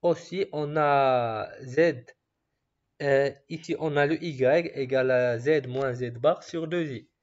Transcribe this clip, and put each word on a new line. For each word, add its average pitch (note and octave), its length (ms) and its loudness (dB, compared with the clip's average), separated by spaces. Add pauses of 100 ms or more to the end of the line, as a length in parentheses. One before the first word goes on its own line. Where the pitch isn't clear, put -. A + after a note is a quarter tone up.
Aussi, F3 500 -2
on D3 240 -4
a C3 720 2 (120)
z, C#3 420 2 (960)
euh, C#3 300 2 (160)
ici, D#3+ 320 -6
on D3+ 160 -2
a C#3+ 100 4
le D#3+ 160 0
y C#3+ 220 -4
égale C3 680 2
à B2 280 2
z C#3 280 0
moins B2+ 260 -2
z B2 180 -6
bar C3 320 -2
sur E3 240 -8
deux D#3+ 240 -4
i. A#2+ 180 -12 (140)